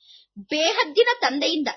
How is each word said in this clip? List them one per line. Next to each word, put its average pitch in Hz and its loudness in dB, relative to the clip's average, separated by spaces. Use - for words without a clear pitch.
ಬೇಹದ್ದಿನ 330 0
ತಂದೆಯಿಂದ 294 -2